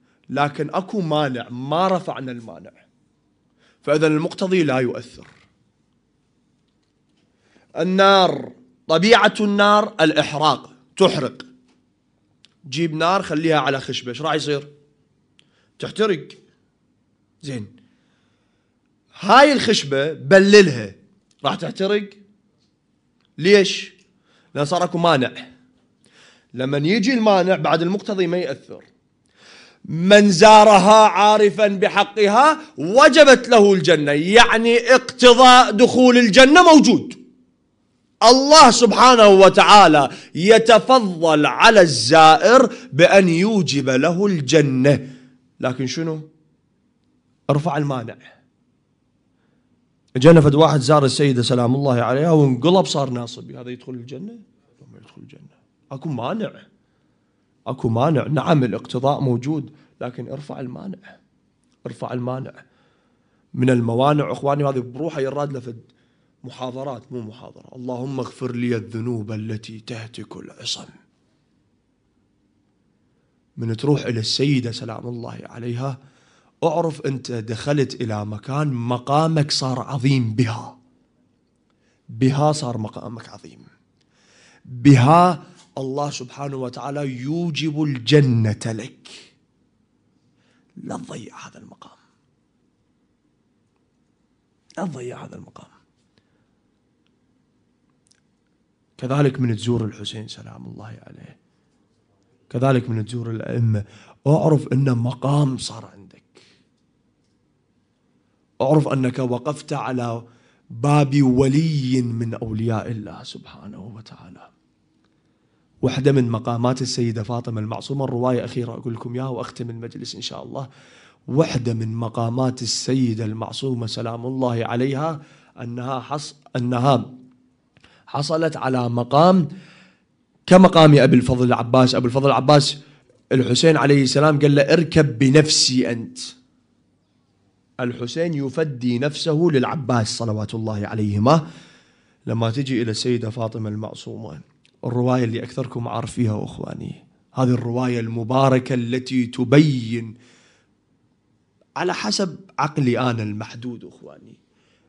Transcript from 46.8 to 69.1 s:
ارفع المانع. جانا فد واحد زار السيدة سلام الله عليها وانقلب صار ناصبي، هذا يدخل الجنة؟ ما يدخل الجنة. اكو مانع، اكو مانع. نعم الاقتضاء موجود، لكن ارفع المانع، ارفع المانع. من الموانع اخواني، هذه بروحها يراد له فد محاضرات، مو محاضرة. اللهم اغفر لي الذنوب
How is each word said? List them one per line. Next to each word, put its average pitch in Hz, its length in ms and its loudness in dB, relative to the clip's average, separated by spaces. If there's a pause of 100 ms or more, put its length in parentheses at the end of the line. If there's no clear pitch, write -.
ارفع 147 260 -2
المانع. 131 400 -8 (2000)
جانا 160 240 8
فد 143 140 4
واحد 151 260 2
زار 147 240 2
السيدة 131 380 0
سلام 123 320 -2
الله 135 280 0
عليها 135 280 -2
وانقلب 151 540 2
صار 139 260 -6
ناصبي، 120 480 -12
هذا 123 120 -16
يدخل 123 220 -16
الجنة؟ 131 460 -16 (540)
ما 92 60 -20
يدخل - 240 -20
الجنة. - 320 -20 (380)
اكو 147 160 -12
مانع، 147 440 -6 (1120)
اكو 127 220 -6
مانع. 123 400 -2
نعم 151 360 0
الاقتضاء 127 560 -4
موجود، 131 520 -4 (280)
لكن 123 280 -14
ارفع 143 320 -14
المانع، - 560 -16 (720)
ارفع 120 260 -14
المانع. 127 400 -10 (1040)
من 127 160 0
الموانع 123 640 0
اخواني، 143 320 -4
هذه 139 140 -4
بروحها 135 420 -10
يراد 143 320 -8
له 131 80 -12
فد 117 200 -16 (640)
محاضرات، 127 680 -14
مو 123 80 -12
محاضرة. - 560 -20
اللهم 127 440 -10
اغفر 123 360 -10
لي 120 200 -4
الذنوب 110 560 -10